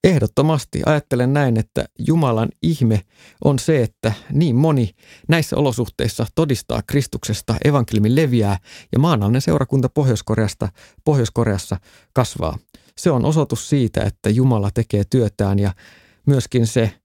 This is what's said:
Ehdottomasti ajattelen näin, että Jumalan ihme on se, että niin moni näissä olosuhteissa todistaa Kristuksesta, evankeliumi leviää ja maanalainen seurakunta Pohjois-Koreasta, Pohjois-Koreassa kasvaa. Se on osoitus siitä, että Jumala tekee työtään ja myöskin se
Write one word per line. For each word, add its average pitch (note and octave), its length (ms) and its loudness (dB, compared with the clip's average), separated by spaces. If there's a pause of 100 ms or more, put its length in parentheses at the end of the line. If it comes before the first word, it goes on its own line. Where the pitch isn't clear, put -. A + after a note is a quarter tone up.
Ehdottomasti D3+ 800 0
ajattelen C3+ 480 0
näin, C3 260 2
että - 260 -4 (140)
Jumalan B2+ 500 0 (120)
ihme A#2+ 400 0 (420)
on C#3 160 2
se, D3 240 0
että A2 300 -4 (180)
niin C#3+ 240 2
moni C#3 340 2 (400)
näissä E3 260 0
olosuhteissa A#2+ 680 -2 (100)
todistaa C3 520 -2
Kristuksesta, - 680 -4 (100)
evankeliumi A#2 500 2
leviää A#2 420 2 (340)
ja - 80 2
maanalainen B2+ 420 2
seurakunta C3+ 480 0
Pohjois-Koreasta, A2+ 800 -2 (340)
Pohjois-Koreassa A#2 760 -2 (340)
kasvaa. E2+ 440 -2 (400)
Se F3 140 0
on B2+ 140 2
osoitus D3 440 0
siitä, B2 340 0
että G#2 260 -4
Jumala A2 440 2
tekee G#2 360 -2
työtään G2+ 500 0
ja G2+ 140 0 (520)
myöskin B2+ 420 2
se A2+ 260 0 (120)